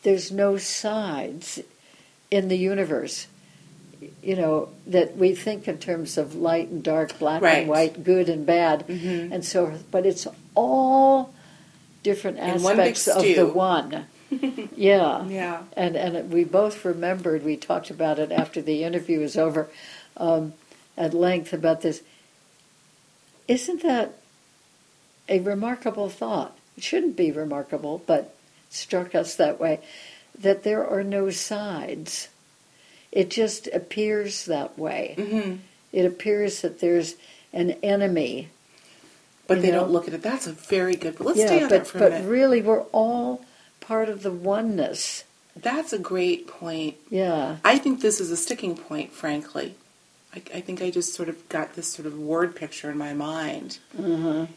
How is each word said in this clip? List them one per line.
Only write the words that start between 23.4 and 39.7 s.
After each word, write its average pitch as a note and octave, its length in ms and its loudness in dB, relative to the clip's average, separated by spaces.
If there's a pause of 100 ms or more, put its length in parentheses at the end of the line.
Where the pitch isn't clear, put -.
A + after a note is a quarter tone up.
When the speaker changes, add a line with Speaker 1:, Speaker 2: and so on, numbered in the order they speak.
Speaker 1:
Isn't C#4+ 360 0
that B3 300 0 (1160)
a F#3+ 100 4
remarkable G3+ 720 -4
thought? G#3 480 -6 (200)
It - 60 -14
shouldn't E4+ 320 0
be E3 160 2
remarkable, D3 720 -6
but D3+ 300 0 (340)
struck - 460 -4
us E3 200 -2
that D3+ 240 2
way, D#3+ 200 0 (580)
that G3 260 2
there G#3+ 220 0
are G3 180 -2
no G3 260 0
sides. F#3+ 1000 -8 (840)
It F#3 180 2
just A3 380 -2
appears G#3 800 -2
that D3+ 320 -4
way. - 400 -6
Speaker 2:
Mm-hmm. G3+ 380 -2 (380)
Speaker 1:
It F#3 120 4
appears G#3 560 0
that E3+ 200 -6
there's E3+ 340 2 (380)
an F3 180 0 (100)
enemy. F3 680 0 (960)
Speaker 2:
But F#3 100 4
Speaker 1:
You F3+ 60 2
Speaker 2:
they F3+ 80 6